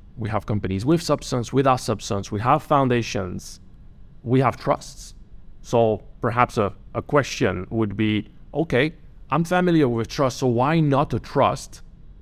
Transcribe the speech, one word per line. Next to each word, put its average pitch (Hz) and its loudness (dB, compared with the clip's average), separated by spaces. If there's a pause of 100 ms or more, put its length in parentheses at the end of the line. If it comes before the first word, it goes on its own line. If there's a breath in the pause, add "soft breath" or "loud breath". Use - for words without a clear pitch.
(160)
we 107 -6
have 107 -4
companies 95 -2
with 165 4
substance, 139 -2
without 131 4
substance, 101 -4
we 104 -2
have 135 2
foundations, 117 0 (640)
we 127 2
have 123 2
trusts. - -6 (460)
So 110 2 (180)
perhaps 120 2
a, 101 2 (200)
a 117 -4
question 101 0
would 107 -2
be, 107 0 (240)
"Okay, 151 0 (380)
I'm 156 2
familiar 170 4
with 117 0
trust, 135 0
so 135 0
why 131 2
not 147 2
a 117 -2
trust - 0 (400)